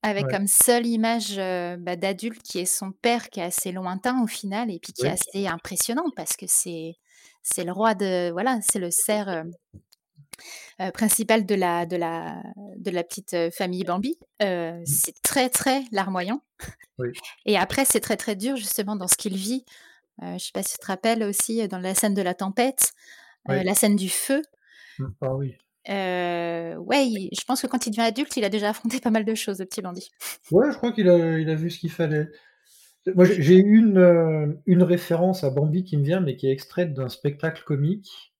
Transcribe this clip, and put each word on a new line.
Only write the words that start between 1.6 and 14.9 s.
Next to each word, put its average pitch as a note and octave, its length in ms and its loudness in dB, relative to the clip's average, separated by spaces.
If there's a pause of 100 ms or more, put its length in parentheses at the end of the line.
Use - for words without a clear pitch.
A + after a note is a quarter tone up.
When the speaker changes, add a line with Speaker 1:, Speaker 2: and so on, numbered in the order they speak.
Speaker 1:
bah, F3 180 -6
d'adulte G3 460 -6
qui - 180 -8
est F3+ 60 -4
son F#3+ 260 -4
père A#3 380 -2
qui G3 100 -10
est E3+ 40 -4
assez F3+ 280 -4
lointain F#3+ 500 -2
au A3 60 0
final G#3 420 -6
et E3+ 100 -8
puis - 140 -16
qui B2+ 120 -4
est D3 40 0
Speaker 2:
Oui. - 20 -4
Speaker 1:
assez F#3+ 360 -4
impressionnant A3+ 580 -4 (100)
parce - 200 -6
que F#3 120 -14
c'est, E3 480 -2 (460)
c'est - 220 -4
le F3 80 -6
roi G#3+ 220 2
de, F#3 380 0
voilà, A3+ 300 -2
c'est - 180 0
le F3 120 -4
cerf, G#3 360 -2
hem, E3+ 240 -6 (1300)
heu, F#3 120 -4
principal A3 540 2
de G#3 80 0
la, F3 320 2
de E3+ 100 -4
la, E3 460 -6 (340)
de F#3 140 -6
la F3 140 -2
petite, - 300 -12
heu, E3+ 160 0
famille F3+ 340 -4
Bambi. G3+ 340 -4 (240)
Heu, E3+ 440 -4
Speaker 2:
Mmh. D3 160 0